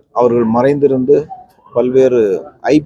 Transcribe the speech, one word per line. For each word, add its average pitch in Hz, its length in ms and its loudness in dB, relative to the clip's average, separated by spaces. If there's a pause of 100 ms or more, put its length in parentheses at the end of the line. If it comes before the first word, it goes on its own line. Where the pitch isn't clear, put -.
(120)
அவர்கள் 120 320 0
மறைந்திருந்து 135 840 0 (460)
பல்வேறு 123 720 0 (160)
ஐ 147 240 0